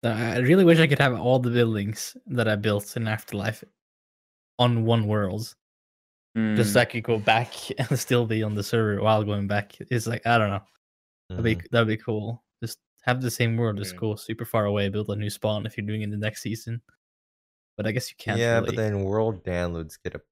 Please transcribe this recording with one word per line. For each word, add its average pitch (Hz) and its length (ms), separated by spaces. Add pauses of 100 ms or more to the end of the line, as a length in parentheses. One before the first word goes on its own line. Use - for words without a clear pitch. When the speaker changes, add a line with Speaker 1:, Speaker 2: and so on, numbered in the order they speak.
Speaker 1:
Uh, 117 40
I 117 300
really 165 260
wish 165 140
I 160 80
could 139 120
have 127 200
all 123 200
the 123 120
buildings 110 640 (100)
that 120 220
I 107 80
built 104 400
in 113 120
Afterlife 107 560 (960)
on 120 260
one 113 220
world. 104 480 (1000)
Just 107 160
so 120 80
Speaker 2:
Mm. - 20
Speaker 1:
I - 40
could 113 180
go 113 140
back 113 340 (180)
<laughs> - 80
and 127 200
still 120 280
be 110 160
on 107 120
the 104 80
server 104 400
while 107 220
going 101 240
back. 104 280 (140)
It's 120 160
like, 113 200
I 117 120
don't 107 120
know. 98 120 (760)
That'd 113 240
be, - 0
Speaker 3:
Mm-hmm. - 120
Speaker 1:
that'd 113 160
be 110 100
cool. 110 460 (180)
Just 113 160 (260)
have 127 180
the 123 80
same 113 260
world. 113 220
Just 98 160
Speaker 4:
Yeah. - 40
Speaker 1:
go 107 180
super 113 300
far 110 200
away, 101 240
build 104 200
a 101 60
new 104 140
spawn 107 360
if - 120
you're 104 80
doing 107 160
it 104 80
the 104 80
next 107 240
season. 113 400 (920)
But 107 100
I 110 60
guess - 180
you - 80
can't 110 240
Speaker 3:
Yeah, 117 100
Speaker 1:
really. 98 140
Speaker 3:
but - 100
then 104 280
world 104 400
downloads 87 580
get - 120
a - 180